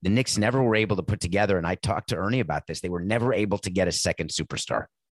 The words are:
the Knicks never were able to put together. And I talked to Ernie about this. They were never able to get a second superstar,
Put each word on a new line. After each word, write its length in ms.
the 80
Knicks 260
never 260
were 140
able 200
to 60
put 180
together. 360
And 100
I 100
talked 340
to 60
Ernie 240
about 260
this. 140
They 100
were 100
never 320
able 260
to 120
get 180
a 40
second 380
superstar, 560